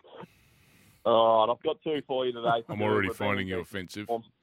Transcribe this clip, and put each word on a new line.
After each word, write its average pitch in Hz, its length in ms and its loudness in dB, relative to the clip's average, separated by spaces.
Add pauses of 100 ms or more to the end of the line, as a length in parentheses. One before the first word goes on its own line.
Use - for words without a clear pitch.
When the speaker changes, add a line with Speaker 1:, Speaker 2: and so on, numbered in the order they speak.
(500)
Speaker 1:
<laughs> - 540 -20
All 113 440 6
right, 120 40 0
I've 120 120 -6
got 156 180 -4
two 151 240 -4
for 131 180 -4
you 123 80 -2
today. 117 360 -2
Speaker 2:
I'm 104 120 -8
already 107 280 2
Speaker 1:
We've 92 100 -8
been 104 80 -4
Speaker 2:
finding 101 220 -2
you 92 80 -4
Speaker 1:
deep. 87 80 -6
Speaker 2:
offensive. 101 440 -10
Speaker 1:
Um, 117 140 -4 (200)